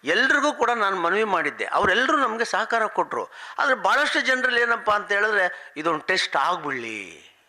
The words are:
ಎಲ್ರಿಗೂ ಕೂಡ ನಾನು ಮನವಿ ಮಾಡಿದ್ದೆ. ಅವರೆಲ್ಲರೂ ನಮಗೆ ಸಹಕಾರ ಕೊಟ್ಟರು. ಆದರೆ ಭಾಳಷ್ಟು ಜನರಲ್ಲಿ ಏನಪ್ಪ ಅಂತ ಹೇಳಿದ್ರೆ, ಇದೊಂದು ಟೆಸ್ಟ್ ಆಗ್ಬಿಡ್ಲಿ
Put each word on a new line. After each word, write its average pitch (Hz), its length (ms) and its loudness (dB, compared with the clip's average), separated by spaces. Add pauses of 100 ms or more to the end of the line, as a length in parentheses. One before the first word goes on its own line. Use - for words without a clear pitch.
ಎಲ್ರಿಗೂ 269 480 2
ಕೂಡ 240 180 0
ನಾನು 202 260 0
ಮನವಿ 185 280 2
ಮಾಡಿದ್ದೆ. 160 400 -2
ಅವರೆಲ್ಲರೂ 202 520 2
ನಮಗೆ 233 280 0
ಸಹಕಾರ 220 420 0
ಕೊಟ್ಟರು. 147 420 -4 (300)
ಆದರೆ 269 160 2
ಭಾಳಷ್ಟು 247 460 2
ಜನರಲ್ಲಿ 247 400 0
ಏನಪ್ಪ 233 300 0
ಅಂತ 208 220 0
ಹೇಳಿದ್ರೆ, 202 640 0
ಇದೊಂದು 156 240 0
ಟೆಸ್ಟ್ - 360 0
ಆಗ್ಬಿಡ್ಲಿ 123 1000 -4 (140)